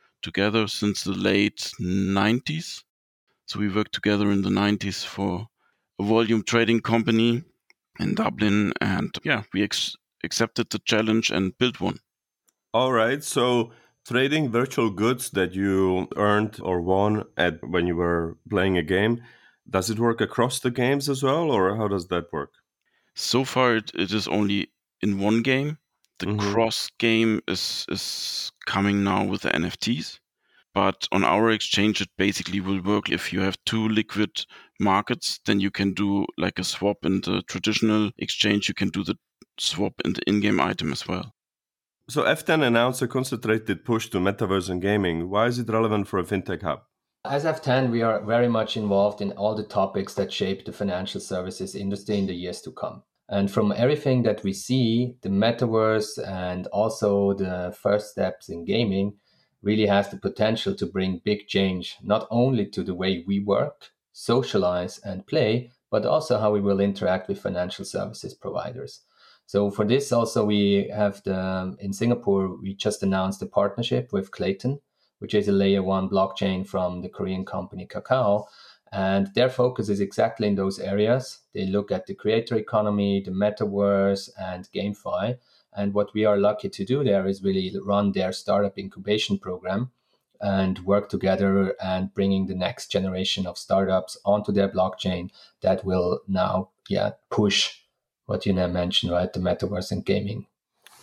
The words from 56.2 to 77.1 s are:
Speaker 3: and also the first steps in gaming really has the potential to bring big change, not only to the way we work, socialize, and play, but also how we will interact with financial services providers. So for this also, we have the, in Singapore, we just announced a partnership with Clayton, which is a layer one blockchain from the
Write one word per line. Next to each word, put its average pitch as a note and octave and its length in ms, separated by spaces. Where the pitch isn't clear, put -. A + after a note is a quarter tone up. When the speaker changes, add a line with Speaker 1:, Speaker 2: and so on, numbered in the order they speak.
Speaker 3:
and F#2 420
also G2+ 640
the F2+ 440
first G#2 340
steps - 360
in E2+ 160
gaming G2+ 520
really G#2+ 240
has G2+ 240
the - 80
potential G#2 600
to G2 100
bring F#2 380
big G#2 220
change, F#2 560
not G#2+ 280
only A#2+ 340
to G2 180
the F2+ 120
way F#2 320
we G3 140
work, - 500
socialize, G2+ 920
and F#2+ 220
play, A#2+ 440
but A2 160
also C#3+ 320
how G#2+ 140
we G#2 100
will G2 180
interact F#2+ 480
with G2 100
financial - 460
services - 480
providers. - 720
So G2+ 260
for G#2 140
this B2+ 260
also, A#2 360
we G2+ 480
have G#2 300
the, F#2 560
in G2 120
Singapore, G2 640
we G2 160
just G#2 300
announced F#2+ 400
a G2 40
partnership A#2+ 640
with G2 200
Clayton, G2+ 500
which G2+ 160
is G2+ 140
a G2 40
layer G2 300
one F#2+ 260
blockchain F#2+ 580
from F2+ 360
the F#2+ 80